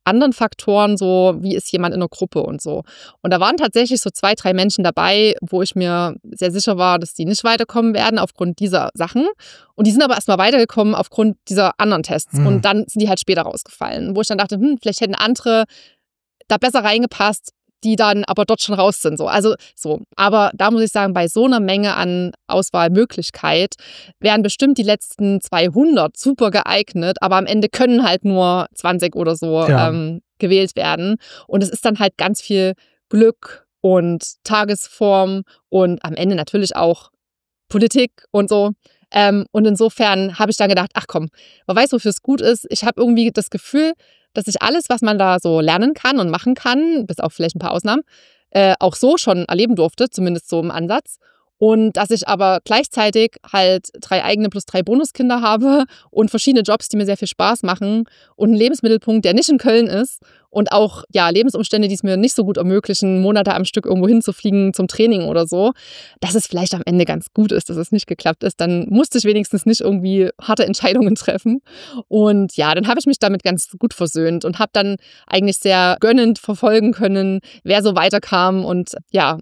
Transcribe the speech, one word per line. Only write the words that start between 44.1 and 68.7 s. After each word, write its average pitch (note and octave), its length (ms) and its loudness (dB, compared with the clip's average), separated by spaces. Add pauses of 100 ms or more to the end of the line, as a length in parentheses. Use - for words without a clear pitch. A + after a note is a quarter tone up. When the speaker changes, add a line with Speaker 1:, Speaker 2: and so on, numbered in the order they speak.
Speaker 1:
dass G#3 140 -6
ich G3+ 140 -4
alles, D#4 280 0
was B3 120 -2
man G#3+ 180 0
da F#3 200 2
so E3 200 0
lernen F3+ 340 2
kann C4+ 260 -2
und F3+ 100 0
machen F3 260 -2
kann, C#4 500 -2
bis E3+ 140 -10
auf - 140 -6
vielleicht E3 220 -4
ein F3 40 -10
paar F3 120 -6
Ausnahmen, G#3+ 300 -2 (480)
äh, F#3+ 300 4
auch F#3 160 0
so C#4+ 220 2
schon F3+ 280 0
erleben A3 300 0
durfte, E3+ 340 0
zumindest F3+ 400 -4
so E3 100 -2
im E3+ 120 -4
Ansatz. F3 460 -6 (420)
Und A3 360 2
dass G3+ 140 0
ich A3+ 180 -2
aber F#3+ 380 2
gleichzeitig A3+ 720 0 (140)
halt F#3 400 0 (120)
drei F#3 220 -2
eigene G#3+ 260 0
plus G3 160 -8
drei F#3 160 -2
Bonuskinder B3 600 0
habe B3+ 440 2 (240)
und A3 200 0
verschiedene A#3+ 340 2
Jobs, G#3 260 -2
die A3 80 -4
mir G#3 80 0
sehr G3 100 -2
viel F#3+ 120 -6
Spaß G3+ 360 -2
machen G#3 420 -2 (300)
und G#3 140 2
einen A3 80 4
Lebensmittelpunkt, A3 640 2
der F3 100 2
nicht D#4+ 160 2
in C#4+ 100 4
Köln A#3 280 4
ist A3 340 -4 (280)
und G#3 220 -2
auch, G3+ 400 0
ja, F3 180 2
Lebensumstände, G#3+ 580 0
die G3 80 -2
es - 80 -6
mir F#3+ 140 0
nicht A3+ 180 2
so A3+ 80 0
gut F#3 140 -2
ermöglichen, F#3+ 640 0
Monate G3 340 0
am F#3 100 -2
Stück - 200 -4
irgendwo F3+ 220 2
hinzufliegen G3+ 640 2
zum F#3+ 140 -2
Training A3 360 2
oder E3 240 0
so, F#3 240 0 (480)
dass F3+ 160 -2
es A3 100 0
vielleicht F3+ 300 -4
am E3+ 100 -8
Ende F3 200 2
ganz D#3+ 280 -6
gut G#3+ 180 2
ist, - 180 -2
dass F3 80 -8
es E3 140 -8
nicht G#3 160 -2
geklappt - 360 -4
ist. G3 180 -4
Dann F3 280 -2